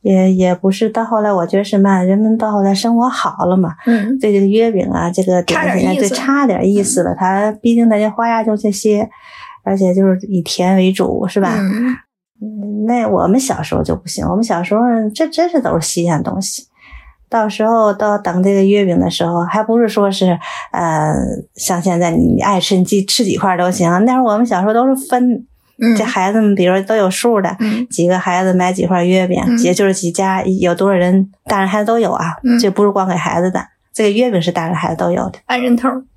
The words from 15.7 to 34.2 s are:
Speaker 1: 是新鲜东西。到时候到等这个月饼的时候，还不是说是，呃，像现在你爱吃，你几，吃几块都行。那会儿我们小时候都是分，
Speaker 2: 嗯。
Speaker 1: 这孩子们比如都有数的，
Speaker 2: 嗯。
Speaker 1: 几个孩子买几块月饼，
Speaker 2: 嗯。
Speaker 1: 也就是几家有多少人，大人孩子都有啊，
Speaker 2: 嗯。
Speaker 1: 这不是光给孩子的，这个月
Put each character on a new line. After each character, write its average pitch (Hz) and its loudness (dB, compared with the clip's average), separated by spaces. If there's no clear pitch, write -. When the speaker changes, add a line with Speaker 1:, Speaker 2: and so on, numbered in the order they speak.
Speaker 1:
是 156 -4
新 170 -2
鲜 160 0
东 185 -4
西。 - -10
到 220 0
时 214 -4
候 220 2
到 208 0
等 185 -2
这 196 2
个 196 4
月 202 4
饼 175 2
的 180 0
时 170 -2
候， 170 0
还 202 -2
不 226 0
是 233 2
说 208 0
是， 190 0
呃， 156 0
像 - -4
现 175 0
在 170 2
你 165 0
爱 196 2
吃， 180 0
你 185 4
几， 196 0
吃 - -2
几 190 0
块 185 0
都 180 0
行。 185 0
那 254 2
会 262 2
儿 - 2
我 214 2
们 226 0
小 233 0
时 202 0
候 214 2
都 240 2
是 269 2
分， 247 0
Speaker 2:
嗯。 226 2
Speaker 1:
这 214 0
孩 202 0
子 220 2
们 202 4
比 190 2
如 190 2
都 202 -2
有 202 2
数 226 0
的， 185 -2
Speaker 2:
嗯。 220 -2
Speaker 1:
几 170 0
个 185 2
孩 180 -2
子 185 2
买 180 2
几 180 -2
块 175 0
月 185 2
饼， 180 -2
Speaker 2:
嗯。 233 0
Speaker 1:
也 180 2
就 208 2
是 190 2
几 180 -4
家 190 -2
有 185 0
多 190 0
少 196 2
人， 185 2
大 202 -2
人 190 0
孩 214 -2
子 208 -2
都 226 0
有 190 0
啊， 165 -4
Speaker 2:
嗯。 240 2
Speaker 1:
这 233 2
不 208 0
是 202 4
光 196 0
给 180 -2
孩 165 -2
子 185 0
的， - -4
这 220 0
个 208 4
月 240 2